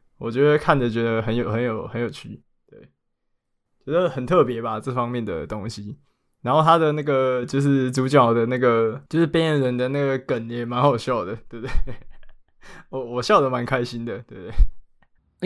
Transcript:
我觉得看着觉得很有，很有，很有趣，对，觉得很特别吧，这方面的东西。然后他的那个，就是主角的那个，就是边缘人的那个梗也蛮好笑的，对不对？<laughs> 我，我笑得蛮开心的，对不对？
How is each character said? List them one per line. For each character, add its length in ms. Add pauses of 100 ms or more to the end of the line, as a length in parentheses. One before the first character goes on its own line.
(200)
我 100
觉 180
得 80
看 240
着 80
觉 140
得 180
很 160
有， 160
很 120
有， 240
很 120
有 80
趣， 360 (260)
对， 200 (960)
觉 60
得 180
很 160
特 180
别 180
吧， 180
这 140
方 160
面 140
的 240
东 200
西。 300 (440)
然 120
后 80
他 160
的 140
那 100
个， 440
就 140
是 320
主 160
角 260
的 120
那 120
个， 520
就 100
是 60
边 280
缘 80
人 160
的 120
那 100
个 200
梗 300
也 140
蛮 180
好 160
笑 280
的， 120 (120)
对 100
不 60
对？ 120
<laughs> 1120
我， 140 (120)
我 60
笑 200
得 80
蛮 160
开 180
心 220
的， 220
对 100
不 60
对？ 100 (920)